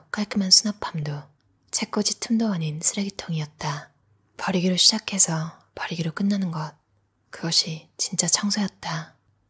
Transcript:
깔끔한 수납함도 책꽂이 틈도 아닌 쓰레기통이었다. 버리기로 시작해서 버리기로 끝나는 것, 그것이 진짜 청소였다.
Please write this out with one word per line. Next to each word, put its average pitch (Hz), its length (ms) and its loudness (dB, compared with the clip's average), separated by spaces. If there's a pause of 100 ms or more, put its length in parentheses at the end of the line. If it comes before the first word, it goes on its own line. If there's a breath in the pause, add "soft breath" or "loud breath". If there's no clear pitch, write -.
(120)
깔끔한 202 380 0
수납함도 151 720 2 (500)
책꽂이 - 480 0
틈도 226 320 2
아닌 156 300 -2
쓰레기통이었다. 156 1080 -4 (460)
버리기로 180 400 2
시작해서 165 840 2 (160)
버리기로 165 380 -4
끝나는 196 380 0
것, 156 220 -6 (560)
그것이 165 680 -2
진짜 - 300 -2
청소였다. 185 880 -2 (340)